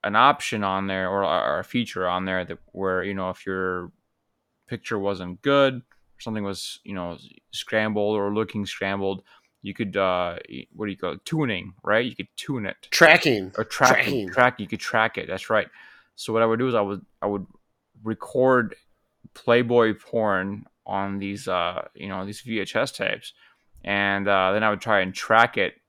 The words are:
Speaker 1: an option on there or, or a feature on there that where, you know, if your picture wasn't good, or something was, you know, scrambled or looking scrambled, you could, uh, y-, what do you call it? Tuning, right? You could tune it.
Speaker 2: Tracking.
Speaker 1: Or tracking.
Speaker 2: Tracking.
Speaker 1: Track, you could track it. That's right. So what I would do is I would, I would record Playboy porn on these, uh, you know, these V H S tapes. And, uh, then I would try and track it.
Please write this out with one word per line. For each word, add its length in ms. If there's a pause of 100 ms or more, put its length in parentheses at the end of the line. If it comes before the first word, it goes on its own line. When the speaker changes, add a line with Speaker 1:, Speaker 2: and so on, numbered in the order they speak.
Speaker 1:
an 100
option 480
on 240
there 220
or, 160
or 340
a 60
feature 420
on 200
there 180
that 220
where, 360
you 120
know, 160
if 140
your 460 (760)
picture 320
wasn't 420
good, 400 (340)
or 40
something 220
was, 400
you 140
know, 200 (360)
scrambled 640
or 180
looking 320
scrambled, 560 (400)
you 100
could, 240
uh, 400 (140)
y-, 220
what 140
do 40
you 60
call 160
it? 120
Tuning, 500 (100)
right? 200
You 120
could 180
tune 320
it. 240
Speaker 2:
Tracking. 680
Speaker 1:
Or 60
tracking. 320
Speaker 2:
Tracking. 360
Speaker 1:
Track, 280
you 80
could 140
track 360
it. 120
That's 200
right. 200 (480)
So 160
what 100
I 40
would 120
do 80
is 80
I 60
would, 260 (160)
I 40
would 200 (560)
record 720 (600)
Playboy 600
porn 720 (180)
on 360
these, 260
uh, 480
you 140
know, 180
these 140
V 180
H 160
S 160
tapes. 420 (520)
And, 420
uh, 240
then 140
I 60
would 100
try 220
and 120
track 420
it. 180 (140)